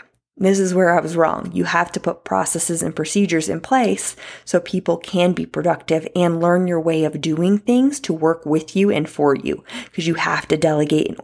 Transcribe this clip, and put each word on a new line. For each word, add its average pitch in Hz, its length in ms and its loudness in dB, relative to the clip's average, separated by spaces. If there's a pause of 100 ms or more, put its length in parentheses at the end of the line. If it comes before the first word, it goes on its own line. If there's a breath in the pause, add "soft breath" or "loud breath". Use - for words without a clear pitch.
(360)
this 190 220 2
is 185 160 0
where 180 240 4
I - 20 2
was 160 160 -4
wrong. 165 380 0
You 175 120 0
have 170 260 0
to - 80 -8
put - 240 -6
processes - 580 -2
and 160 140 -6
procedures 165 540 0
in 165 120 -6
place 220 540 0 (300 loud breath)
so 180 140 0
people 175 380 -2
can 180 360 0
be 165 120 -4
productive 156 680 -2
and 170 260 2
learn 175 240 4
your 175 140 0
way 160 240 0
of 151 180 -2
doing 170 380 2
things 262 400 2
to - 140 -4
work 160 340 0
with 156 280 0
you 196 140 4
and - 180 0
for 143 280 2
you, - 280 -4 (300 loud breath)
'cause 165 140 -4
you 165 80 2
have - 320 -2
to 156 100 2
delegate 151 480 2
in - 180 -6